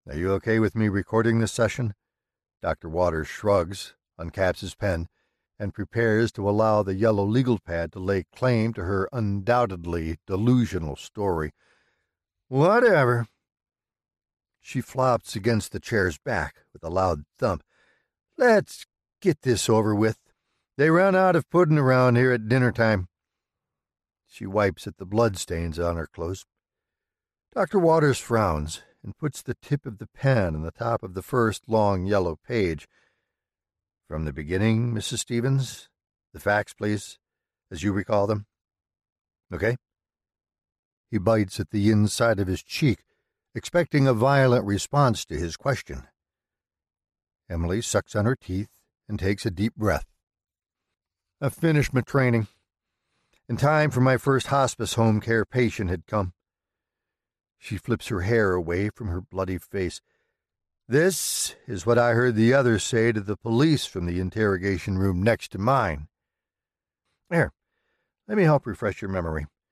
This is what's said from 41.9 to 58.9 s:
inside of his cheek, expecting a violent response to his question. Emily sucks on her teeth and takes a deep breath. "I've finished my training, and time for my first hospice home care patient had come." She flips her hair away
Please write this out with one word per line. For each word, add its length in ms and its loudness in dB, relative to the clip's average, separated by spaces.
inside 500 2
of 80 -2
his 160 -4
cheek, 400 -2
expecting 540 0
a 40 4
violent 520 4
response 600 0
to 120 -6
his 180 -6
question. 520 -8
Emily 320 -4
sucks 360 -2
on 80 2
her 100 2
teeth 460 -8
and 140 -8
takes 260 -2
a 60 -4
deep 240 -4
breath. 340 -2
"I've 140 -4
finished 380 2
my 80 2
training, 460 0
and 100 -4
time 320 2
for 100 0
my 160 4
first 300 0
hospice 480 -2
home 260 2
care 240 0
patient 460 -2
had 160 -6
come." 260 -4
She 180 -10
flips 320 -6
her 140 -4
hair 300 2
away 380 -2